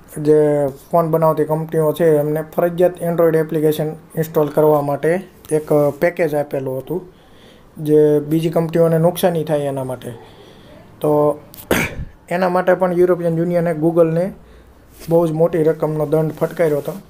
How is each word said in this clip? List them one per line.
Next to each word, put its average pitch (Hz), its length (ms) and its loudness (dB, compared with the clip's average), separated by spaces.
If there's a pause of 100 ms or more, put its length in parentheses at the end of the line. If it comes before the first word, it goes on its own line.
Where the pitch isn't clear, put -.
(180)
જે 147 500 2 (240)
ફોન 165 200 0
બનાવતી 156 340 0
કંપનીઓ 160 480 -2
છે 160 240 2
એમને 151 260 -2 (120)
ફરજિયાત 175 480 0
Android 170 340 2
એપ્લિકેશન 156 500 0 (280)
ઇન્સ્ટોલ 160 320 -2
કરવા 151 340 2
માટે 156 460 -2 (240)
એક 156 220 -2 (260)
પેકેજ 170 360 -2
આપેલું 135 420 -4
હતું, 147 240 -8 (840)
જે 151 360 4
બીજી 160 300 -2
કંપનીઓને 165 480 2
નુકસાની 170 460 0
થાય 156 160 0
એના 135 240 -4
માટે. 123 280 -10 (920)
તો 151 380 0 (440)
<clears throat> - 460 -12
એના 180 200 0
માટે 180 240 2
પણ 180 200 0
યુરોપિયન 170 440 2
યુનિયને 175 340 0
Google-ને 165 640 0 (760)
બહુ 165 180 2
જ 160 40 -2
મોટી 165 320 0
રકમનો 156 420 -2
દંડ 156 260 0
ફટકાર્યો 160 460 -2
હતો. 143 140 -6 (180)